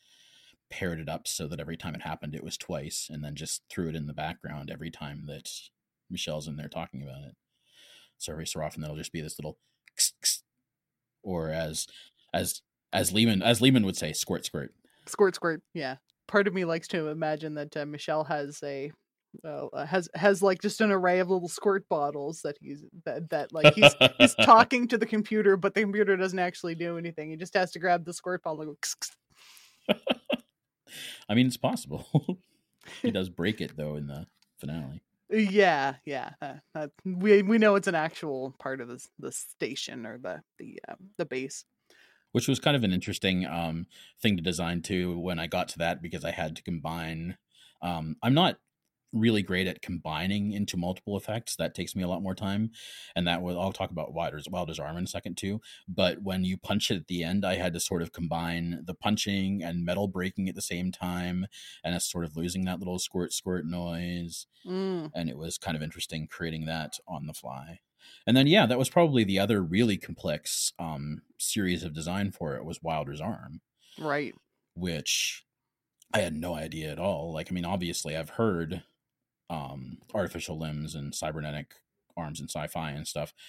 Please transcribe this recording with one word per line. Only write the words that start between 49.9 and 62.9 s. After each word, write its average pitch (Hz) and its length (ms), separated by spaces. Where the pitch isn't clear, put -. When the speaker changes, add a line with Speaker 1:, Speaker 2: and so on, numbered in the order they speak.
Speaker 1:
into 101 240
multiple 90 400
effects. 107 400
That 80 180
takes 87 220
me 95 80
a 87 40
lot 90 140
more 95 140
time. 104 360
And 90 120
that 85 140
was, 90 140
I'll 92 160
talk 92 180
about 78 240
Wilder's, 76 360
Wilder's 82 300
arm 76 180
in 92 80
a - 20
second, - 300
too. 101 240
But 92 360
when 92 200
you 92 140
punch - 340
it 98 60
at 82 100
the 87 160
end, 95 220
I 92 100
had 87 180
to 85 60
sort 87 220
of 85 100
combine 85 720
the 87 100
punching 98 720
and 85 220
metal 95 240
breaking 92 400
at - 60
the 92 60
same 90 300
time 90 560
and - 140
us 87 160
sort 85 140
of 76 100
losing 87 300
that 92 140
little 92 200